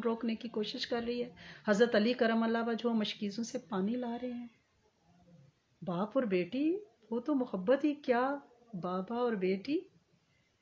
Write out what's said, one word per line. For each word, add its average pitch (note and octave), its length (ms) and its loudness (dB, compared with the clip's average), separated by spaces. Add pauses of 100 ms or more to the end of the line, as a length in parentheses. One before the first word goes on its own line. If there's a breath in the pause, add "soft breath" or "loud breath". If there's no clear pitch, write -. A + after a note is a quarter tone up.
روکنے A3+ 300 0
کی A3+ 140 -10
کوشش A3+ 380 -4
کر A#3 180 -2
رہی A#3+ 180 -2
ہے۔ A#3+ 60 -8 (380 loud breath)
حضرت A3+ 280 6
علی A3 180 6
کرم A3+ 300 4
اللہ A3+ 140 2 (100)
وجہہ A#3 220 0
مشکیزوں G#3+ 540 0
سے - 140 -6
پانی G3+ 380 -2
لا A#3+ 260 -4
رہے B3 100 -6
ہیں۔ A#3+ 160 -8 (1300)
باپ F3+ 320 -4
اور C4 100 2
بیٹی، A#3+ 540 0 (340)
وہ A#3 80 -2
تو D4 160 0
محبت B3 480 2
ہی D4 100 2
کیا، C4 420 0 (460)
بابا F#3 340 -4
اور A#3+ 180 0
بیٹی، G3 460 0 (840)